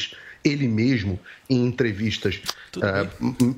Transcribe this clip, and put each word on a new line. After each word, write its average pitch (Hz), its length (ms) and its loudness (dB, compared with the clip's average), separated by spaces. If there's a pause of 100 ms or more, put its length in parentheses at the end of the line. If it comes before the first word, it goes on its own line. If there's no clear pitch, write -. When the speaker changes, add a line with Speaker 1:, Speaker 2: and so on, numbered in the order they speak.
(420)
Speaker 1:
ele 143 240 2
mesmo 110 500 2 (320)
em 123 160 4
entrevistas, 110 760 0 (320)
Speaker 2:
Tudo - 120 -2
Speaker 1:
eh, 98 200 2 (160)
Speaker 2:
bem. 123 200 -2
Speaker 1:
m-, 123 180 4